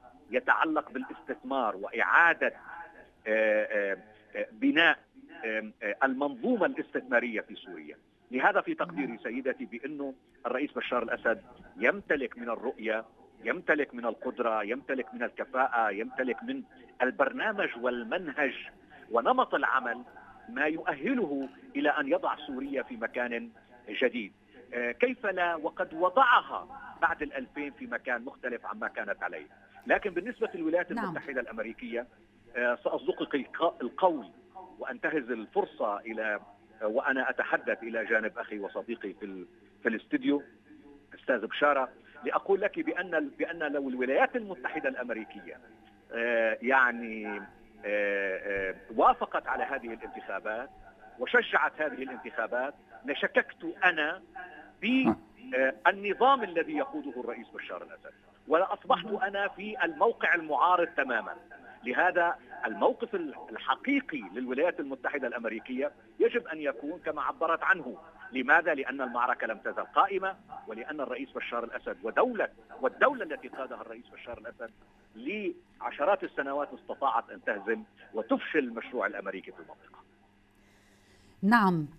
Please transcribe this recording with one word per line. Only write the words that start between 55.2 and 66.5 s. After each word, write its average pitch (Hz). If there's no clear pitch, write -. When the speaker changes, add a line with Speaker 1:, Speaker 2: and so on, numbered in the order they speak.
Speaker 1:
آه، 131
النظام 208
الذي 165
يقوده 139
الرئيس 117
بشار -
الأسد، -
ولأصبحت 190
أنا 202
في 196
الموقع 170
المعارض 165
تماماً. 117
لهذا 170
الموقف 117
ال-، 156
الحقيقي 160
للولايات 131
المتحدة 135
الأمريكية 123
يجب 233
أن 156